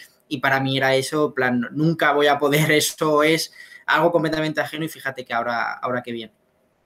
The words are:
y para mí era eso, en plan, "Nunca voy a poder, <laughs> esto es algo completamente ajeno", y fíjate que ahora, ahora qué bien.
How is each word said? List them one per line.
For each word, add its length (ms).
y 100
para 220
mí 160
era 180
eso, 320
en 60
plan, 380
"Nunca 420
voy 140
a 100
poder, 340
<laughs> 0
esto 520
es 280
algo 260
completamente 500
ajeno", 240
y 40
fíjate 360
que 80
ahora, 400
ahora 280
qué 120
bien. 180